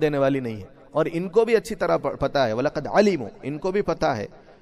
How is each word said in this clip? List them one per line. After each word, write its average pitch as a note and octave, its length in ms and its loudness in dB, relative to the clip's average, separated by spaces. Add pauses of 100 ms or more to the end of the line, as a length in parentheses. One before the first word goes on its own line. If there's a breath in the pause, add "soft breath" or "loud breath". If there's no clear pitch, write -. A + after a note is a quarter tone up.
دینے D3 160 2
والی C#3 220 2
نہیں A#2 160 -6
ہے، - 360 -16
اور D#3 220 2
ان F3 160 -4
کو A3 160 4
بھی A3+ 100 2
اچھی G#3 200 0
طرح E3 220 0
پ-، - 220 -4
پتہ C#3 180 0
ہے، A#2+ 160 2
وَلَقَدْ C#3 400 -2
عَلِمُوا، E3+ 360 2 (140)
ان D3 140 -6
کو F#3 140 -4
بھی G3+ 100 0
پتہ E3 240 -2
ہے A#2 200 -2 (360 loud breath)